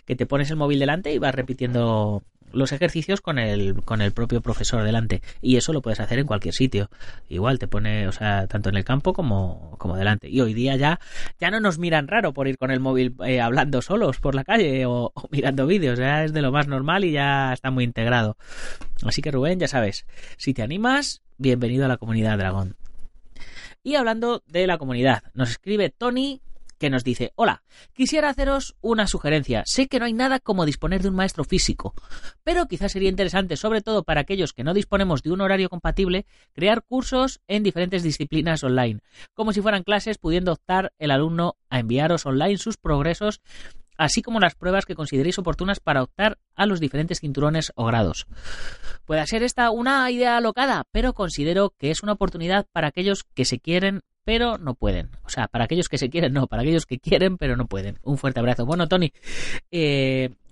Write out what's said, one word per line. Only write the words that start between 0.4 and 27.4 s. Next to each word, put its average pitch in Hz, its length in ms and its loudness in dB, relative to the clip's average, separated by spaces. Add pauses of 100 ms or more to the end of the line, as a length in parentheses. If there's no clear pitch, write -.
el 156 80 -2
móvil 143 220 2
delante 147 340 0
y 127 60 2
vas 135 160 0
repitiendo 120 880 0 (300)
los 131 180 0
ejercicios 165 500 -2
con 135 180 -4
el, 101 440 2
con 107 180 0
el 101 100 2
propio 117 300 0
profesor 113 420 0
delante. 107 380 0 (200)
Y 123 160 4
eso 160 160 0
lo 143 80 -2
puedes 113 180 -2
hacer 117 200 0
en 143 80 0
cualquier 104 260 -2
sitio. 104 360 0 (400)
Igual 117 300 0
te - 80 -4
pone, 107 400 0
o 95 40 0
sea, 101 360 0
tanto 101 220 -2
en 98 80 2
el 95 60 0
campo 143 300 0
como, 90 640 -2
como 90 200 -4
delante. 101 320 0
Y 131 120 2
hoy 113 120 2
día 127 220 0
ya, 147 240 0 (400)
ya 175 120 0
no 220 80 0
nos 185 200 0
miran 160 280 0
raro 196 260 0
por 135 140 -2
ir 131 100 -2
con 131 140 -2
el 131 80 2
móvil, 127 360 2 (100)
eh, 127 160 2
hablando 127 400 2
solos 185 380 0
por 131 160 0
la 135 80 0
calle 151 420 2
o, 120 280 0
o - 180 -14
mirando 135 360 2
vídeos. 151 320 2
Ya 143 240 2
es 156 100 -2
de 151 80 0
lo 131 100 2
más 147 160 2
normal 143 360 0
y 175 80 2
ya 139 420 2
está 131 180 -4
muy 131 120 2
integrado. 117 540 0 (680)
Así 113 160 0
que, 147 100 -2
Rubén, 147 280 0
ya 160 80 0
sabes, 113 380 -2 (320)
si 135 160 -2
te - 80 -4
animas, 233 600 0 (160)
bienvenido 123 480 2
a - 20 2
la 127 100 2
comunidad 110 400 0
Dragón. 95 380 -2 (1080)
Y 285 120 -2
hablando 233 500 0
de 180 220 0
la 175 100 2
comunidad, 127 460 2 (100)
nos 151 160 0
escribe 196 400 0
Tony, 262 520 -4 (400)
que 147 80 2
nos 127 140 0
dice: 123 320 -2
"Hola, - 260 2 (320)